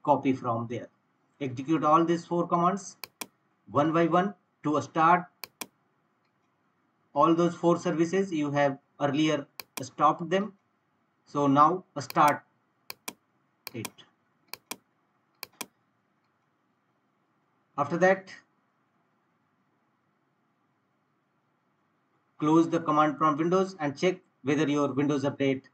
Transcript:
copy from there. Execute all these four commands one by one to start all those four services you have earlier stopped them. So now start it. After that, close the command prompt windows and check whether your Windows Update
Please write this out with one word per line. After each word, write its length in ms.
copy 280
from 360
there. 200
Execute 420
all 220
these 200
four 220
commands 500
one 240
by 140
one 280
to 180
start 440
all 200
those 200
four 240
services 540
you 180
have 280
earlier 460
stopped 480
them. 220
So 220
now 360
start 440
it. 160
After 200
that, 320
close 300
the 100
command 400
prompt 220
windows 400
and 180
check 220
whether 240
your 240
Windows 320
Update 380